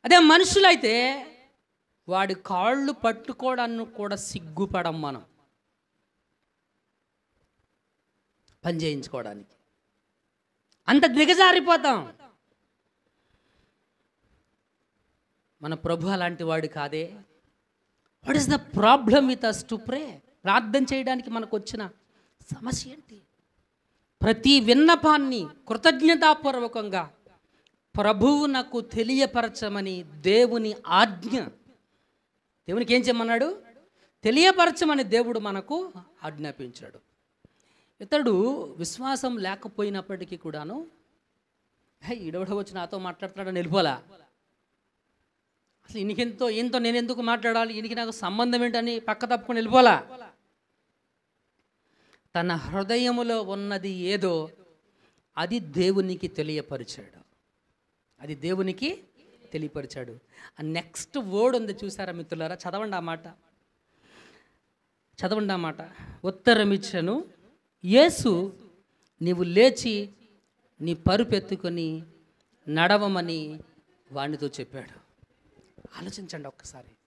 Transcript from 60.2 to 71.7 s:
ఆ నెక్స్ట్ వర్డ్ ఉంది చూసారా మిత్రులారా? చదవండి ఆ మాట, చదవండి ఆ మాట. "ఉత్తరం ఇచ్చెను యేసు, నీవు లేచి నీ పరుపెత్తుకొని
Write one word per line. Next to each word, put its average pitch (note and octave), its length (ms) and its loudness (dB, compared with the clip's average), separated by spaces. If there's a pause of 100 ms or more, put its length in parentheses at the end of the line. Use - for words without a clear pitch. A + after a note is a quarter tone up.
ఆ D#3 40 -12
నెక్స్ట్ E3 540 -8
వర్డ్ A3+ 400 0
ఉంది G3+ 180 -6 (100)
చూసారా F#3+ 280 -10
మిత్రులారా? E3 420 -10
చదవండి F#3+ 400 -8
ఆ F3+ 40 -4
మాట, E3 280 -10 (1900)
చదవండి G3 340 -2
ఆ - 20 -2
మాట. E3 260 -6 (440)
"ఉత్తరం G3+ 460 4
ఇచ్చెను G3 540 -2 (600)
యేసు, G3+ 720 2 (640)
నీవు F3 220 0
లేచి G#3 640 2 (720)
నీ E3 120 -4
పరుపెత్తుకొని F3 1120 -2 (640)